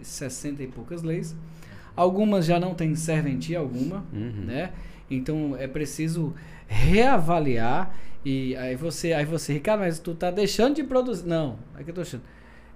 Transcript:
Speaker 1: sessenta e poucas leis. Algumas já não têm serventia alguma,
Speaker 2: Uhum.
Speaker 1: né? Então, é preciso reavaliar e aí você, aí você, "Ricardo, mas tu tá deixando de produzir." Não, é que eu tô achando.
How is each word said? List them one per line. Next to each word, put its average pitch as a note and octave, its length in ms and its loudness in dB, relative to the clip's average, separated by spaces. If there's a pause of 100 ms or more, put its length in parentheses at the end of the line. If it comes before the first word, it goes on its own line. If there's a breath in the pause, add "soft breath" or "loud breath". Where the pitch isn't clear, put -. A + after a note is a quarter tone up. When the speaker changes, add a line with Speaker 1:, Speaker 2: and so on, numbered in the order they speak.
Speaker 1:
sessenta C#3 600 -8
e B2+ 60 -8
poucas E3+ 340 -10
leis. E3 320 -4 (600 loud breath)
Algumas F#3+ 500 4
já F3 140 4
não F#3 160 -2
têm D#3+ 180 0
serventia D#3 640 -2
alguma, D3+ 540 -4
Speaker 2:
Uhum. G#2+ 340 -6
Speaker 1:
né? D3 240 -6 (400 loud breath)
Então, C#3+ 480 -2
é C3+ 80 -6
preciso D3+ 680 -4 (360 loud breath)
reavaliar E3 1200 6 (320 loud breath)
e C3+ 300 -2
aí B2+ 220 -4
você, E3 360 -2
aí D3 120 2
você, D3+ 300 -2
"Ricardo, G3+ 260 2
mas E3+ 180 0
tu E3+ 160 -8
tá F3+ 160 -2
deixando G#3 460 2
de D#4 80 -2
produzir." B3 420 0
Não, D#3 320 -2 (180)
é - 60 -16
que D3 80 -10
eu E3+ 40 -12
tô F3+ 80 -6
achando. C3 200 -8 (540 loud breath)